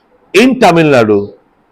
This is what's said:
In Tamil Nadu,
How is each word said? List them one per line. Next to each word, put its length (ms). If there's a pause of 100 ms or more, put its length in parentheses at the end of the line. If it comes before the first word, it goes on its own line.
(340)
In 260
Tamil 280
Nadu, 500 (340)